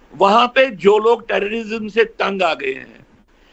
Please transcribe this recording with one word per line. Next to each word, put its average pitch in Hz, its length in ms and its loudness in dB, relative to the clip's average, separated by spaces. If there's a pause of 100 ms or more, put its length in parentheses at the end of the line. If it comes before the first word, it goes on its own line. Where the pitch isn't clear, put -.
(180)
वहां 208 300 4
पे 262 220 2
जो 196 280 2
लोग 220 300 0
terrorism 214 600 -4
से 220 160 0
तंग 196 380 -4
आ 165 120 0
गए 135 200 -6
हैं - 300 -20 (500)